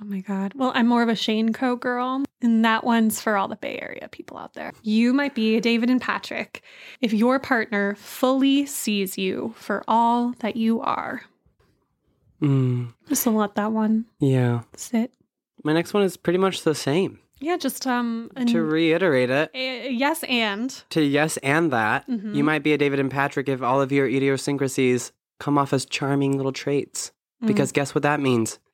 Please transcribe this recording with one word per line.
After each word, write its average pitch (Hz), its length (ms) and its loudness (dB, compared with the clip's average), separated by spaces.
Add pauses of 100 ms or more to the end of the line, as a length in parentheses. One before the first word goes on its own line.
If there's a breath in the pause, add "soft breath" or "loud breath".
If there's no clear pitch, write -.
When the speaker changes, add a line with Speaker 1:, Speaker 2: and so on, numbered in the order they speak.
Speaker 1:
Oh 208 40 -14
my 202 140 -6
God. 196 360 -4
Well, 254 200 -2
I'm 233 120 2
more 240 140 4
of 233 80 2
a 226 60 2
Shane 220 380 0
Co 247 240 -2
girl, 254 460 -4 (180)
and 226 240 4
that 220 180 2
one's 226 380 2
for 214 160 0
all 196 100 0
the 220 80 -8
Bay - 260 -8
Area - 300 -14
people - 260 -18
out - 160 -16
there. - 200 -12 (100)
You 226 300 2
might 277 200 0
be 220 220 2
a 226 60 2
David 233 280 2
and 254 120 2
Patrick - 600 -8 (400 loud breath)
if 220 120 0
your 240 260 4
partner 208 560 0
fully 269 720 2
sees 202 520 -4
you 196 400 -4
for - 300 -6
all 240 520 2
that 214 180 -4
you 226 240 2
are. - 400 -4 (1200)
Speaker 2:
Mm. 127 520 0 (140)
Speaker 1:
Just - 200 -2
let 214 280 0
that 214 160 0
one 220 340 0 (140)
Speaker 2:
Yeah. 127 420 2 (140)
Speaker 1:
sit. - 380 -4 (500)
Speaker 2:
My 151 100 2
next 165 200 0
one 208 100 2
is 185 140 -2
pretty 180 220 0
much 190 240 0
the 156 120 2
same. 151 440 -2 (200)
Speaker 1:
Yeah, 330 180 -2
just, - 300 -6
um, 233 480 -4
Speaker 2:
To 269 60 -6
Speaker 1:
an 233 260 2
Speaker 2:
reiterate 156 600 2
it. 147 240 0
Speaker 1:
a, 262 380 -6
yes, 277 320 0
and. 226 460 -2 (220)
Speaker 2:
To 160 100 0
yes 147 360 2
and 151 340 2
that. 117 380 0
Speaker 1:
Mm-hmm. 214 260 -6
Speaker 2:
You 143 80 2
might 151 200 2
be 151 100 4
a 147 40 2
David 139 220 0
and 135 120 0
Patrick 139 380 -2
if 131 120 -2
all 127 200 2
of 135 100 0
your 139 160 2
idiosyncrasies 135 1040 0 (280)
come 143 180 0
off 139 160 0
as 131 120 0
charming 139 520 0
little 135 160 -2
traits. - 580 -4 (320)
Speaker 1:
Mm. 226 40 0
Speaker 2:
Because 202 260 2
guess 139 200 0
what 147 100 0
that 147 180 2
means? 120 380 2 (140)